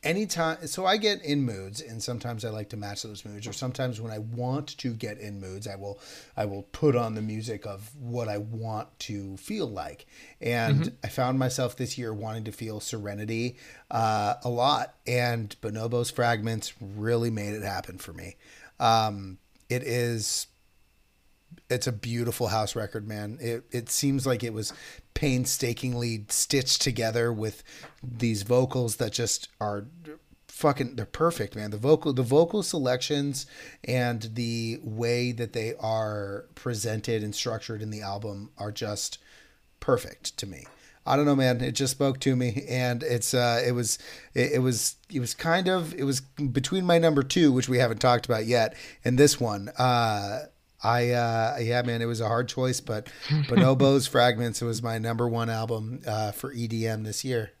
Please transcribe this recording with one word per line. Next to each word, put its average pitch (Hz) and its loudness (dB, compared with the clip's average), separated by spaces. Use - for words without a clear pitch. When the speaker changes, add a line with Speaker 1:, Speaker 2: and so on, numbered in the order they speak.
Speaker 1:
anytime, 165 0
so 185 -4
I 190 6
get 208 0
in 143 2
moods, 101 -4
and 113 -10
sometimes 120 -6
I 113 -4
like 107 -8
to 104 -10
match 101 -8
those 107 -12
moods, 104 -12
or 104 -8
sometimes 127 -4
when 113 -8
I 107 -6
want 123 -4
to 123 -4
get 110 -8
in 101 -10
moods, 98 -10
I 101 -8
will, 98 -10
I 110 -2
will 98 -6
put 147 2
on 117 0
the 107 -4
music 107 -6
of 107 -12
what 120 -4
I 104 -2
want 110 -6
to 98 -8
feel 208 -4
like. 92 -10
And 120 2
Speaker 2:
Mm-hmm. - -4
Speaker 1:
I 107 -4
found 127 0
myself 127 0
this 123 -4
year 113 -6
wanting 107 -6
to 107 -8
feel 110 -8
serenity, 110 -4
uh, 110 2
a 127 -2
lot, 123 2
and 120 0
Bonobo's 113 -2
Fragments 113 0
really 110 0
made 104 -4
it 107 -8
happen 92 -6
for - -14
me. 90 -14
Um, 107 2
it 123 0
is, 120 -2
it's 123 0
a 127 0
beautiful 117 -2
house 107 0
record, 107 -6
man. 104 -8
It, 117 -4
it 120 -4
seems 139 2
like 123 0
it 113 -4
was 110 -6
painstakingly 123 0
stitched - 2
together 117 0
with 107 -6
these 117 0
vocals 123 2
that 110 -2
just - -2
are 104 -4
fucking, 139 0
they're 113 -4
perfect, 156 -2
man. 107 -6
The 107 -6
vocal, 147 4
the 127 2
vocal 165 6
selections 139 0
and 120 0
the 117 -2
way 120 0
that 113 -4
they 113 -4
are 107 -2
presented 110 -2
and 107 -6
structured 110 -6
in 107 -6
the 107 -8
album 101 -6
are 104 -6
just 104 -6
perfect - 0
to - -8
me. 73 -14
I 135 4
don't 147 6
know, 143 6
man. 127 4
It 127 0
just 131 0
spoke 135 2
to 135 4
me, 123 0
and 123 0
it's, 120 0
uh, 120 4
it 123 2
was, 120 0
it, 127 4
it 127 4
was, 127 2
it 147 -2
was 117 -4
kind 175 2
of, 180 0
it 135 -2
was 135 0
between 143 -2
my 170 8
number 156 6
two, 147 6
which 127 2
we 127 4
haven't 113 2
talked 123 6
about 110 0
yet, 113 4
and 123 4
this 143 8
one. 104 -2
Uh, 113 2
I, 120 4
uh, 117 2
yeah, 120 2
man, 117 0
it 117 0
was 117 -2
a 110 0
hard 117 2
choice, 127 0
but 107 -6
Speaker 2:
<laughs> - -12
Speaker 1:
Bonobo's 135 6
Fragments 120 4
was 117 -2
my 113 -2
number 113 0
one 113 0
album, 113 -4
uh, 107 0
for 135 -8
E 117 -4
D 113 0
M 110 -2
this 107 -4
year. 120 -2